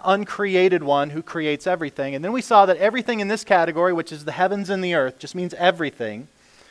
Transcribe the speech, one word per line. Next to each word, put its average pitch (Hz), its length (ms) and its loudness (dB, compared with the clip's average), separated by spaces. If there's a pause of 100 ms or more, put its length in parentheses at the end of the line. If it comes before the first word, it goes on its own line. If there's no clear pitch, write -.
uncreated 190 800 2
one 143 260 0
who 151 120 -8
creates 156 460 -4
everything. 143 480 -4
And 143 80 -8
then 196 80 -4
we 247 100 -4
saw 202 240 8
that 180 120 4
everything 220 420 0
in 196 80 -2
this 214 160 -2
category, 170 480 2
which 165 220 -4
is 147 100 -14
the 151 80 -8
heavens 185 380 -2
and 190 120 -2
the 180 120 -2
earth, 131 260 0
just - 160 -14
means 180 200 -6
everything, 156 760 -2 (420)